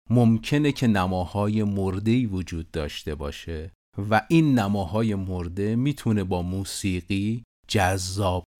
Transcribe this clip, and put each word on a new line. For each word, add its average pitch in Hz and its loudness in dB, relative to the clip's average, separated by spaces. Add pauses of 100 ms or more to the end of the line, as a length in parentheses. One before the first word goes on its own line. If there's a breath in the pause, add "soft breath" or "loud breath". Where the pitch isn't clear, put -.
ممکنه 123 4
که 139 0
نماهای 101 0
مرده‌ای 101 0
وجود 87 -6
داشته 76 -6
باشه 78 -10 (380)
و 107 4
این 156 6
نماهای 101 0
مرده 95 -2
می‌تونه 123 0
با 90 -2
موسیقی 98 -4 (240)
جذاب 92 0 (160)